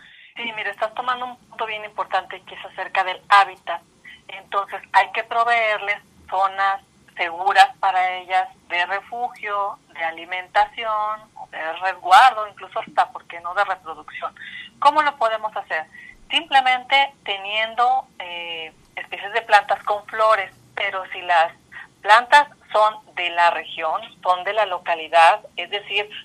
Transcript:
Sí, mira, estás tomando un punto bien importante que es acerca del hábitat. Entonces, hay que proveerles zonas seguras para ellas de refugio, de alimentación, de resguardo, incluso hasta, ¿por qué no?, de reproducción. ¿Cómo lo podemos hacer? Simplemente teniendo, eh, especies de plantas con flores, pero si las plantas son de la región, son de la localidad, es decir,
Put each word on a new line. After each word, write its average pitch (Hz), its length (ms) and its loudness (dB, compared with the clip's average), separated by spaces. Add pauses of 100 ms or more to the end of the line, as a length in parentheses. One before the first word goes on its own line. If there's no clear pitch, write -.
(360)
Sí, 233 200 -8
mira, 202 140 -6
estás 214 240 -6
tomando 247 320 -4
un 247 100 -14
punto - 300 -10
bien 214 180 -10
importante 190 580 -6
que - 140 -20
es - 80 -14
acerca 190 400 -4
del 180 240 -6
hábitat. 190 520 4 (460)
Entonces, 196 540 -6 (120)
hay 190 200 4
que 226 120 -4
proveerles 220 760 0 (300)
zonas 196 540 0 (340)
seguras 190 520 4 (100)
para 185 360 0
ellas 185 340 -2 (200)
de 175 180 -2
refugio, 202 920 -6 (140)
de 165 100 -12
alimentación, 202 1160 -4 (300)
de 160 240 -8
resguardo, 208 760 4
incluso 196 320 -12
hasta, 190 300 -2
¿por - 160 -18
qué 170 140 -16
no?, 175 120 -10
de 196 120 -2
reproducción. 165 720 -10 (440)
¿Cómo 294 240 4
lo 285 140 -2
podemos 220 380 -2
hacer? 180 300 -6 (460)
Simplemente 269 840 2 (120)
teniendo, 220 840 -2 (120)
eh, 170 540 -12 (240)
especies 190 380 -10
de 226 80 0
plantas 202 400 2
con 208 240 -4
flores, 220 440 0 (240)
pero 196 380 -6
si 190 80 -10
las 170 320 2 (480)
plantas 247 480 6 (240)
son 214 420 0
de 175 140 -6
la 170 220 4
región, 165 500 -4 (220)
son 180 220 0
de 202 100 -4
la 214 100 2
localidad, 170 800 2 (140)
es 175 120 -8
decir, 202 400 -6 (160)